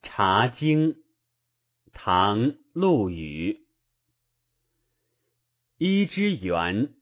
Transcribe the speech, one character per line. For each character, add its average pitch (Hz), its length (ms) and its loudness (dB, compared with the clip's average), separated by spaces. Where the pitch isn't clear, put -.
茶 101 300 2
经， 156 480 0
唐· 101 480 0
陆 160 380 2
羽。 82 560 -8
一 190 280 2
之 196 320 -2
源。 90 640 -2